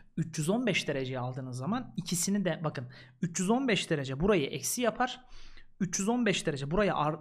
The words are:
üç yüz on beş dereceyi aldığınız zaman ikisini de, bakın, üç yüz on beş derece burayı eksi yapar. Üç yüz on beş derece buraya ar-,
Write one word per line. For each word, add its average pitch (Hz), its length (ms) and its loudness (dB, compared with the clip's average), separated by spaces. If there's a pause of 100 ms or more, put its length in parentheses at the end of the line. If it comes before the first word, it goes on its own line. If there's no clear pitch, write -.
(180)
üç - 200 -2
yüz 156 120 0
on 240 160 2
beş - 220 2
dereceyi 131 320 -2
aldığınız 127 380 -4
zaman 202 400 -2
ikisini 196 480 0
de, 160 180 0
bakın, 135 260 -2 (320)
üç 170 180 -2
yüz 185 100 0
on 254 180 4
beş - 220 2
derece 135 300 0
burayı 180 260 6
eksi - 360 -2
yapar. 240 400 0 (580)
Üç 175 200 0
yüz 196 100 0
on 247 160 2
beş 190 200 2
derece 143 260 -2
buraya 185 240 4
ar-, 151 260 0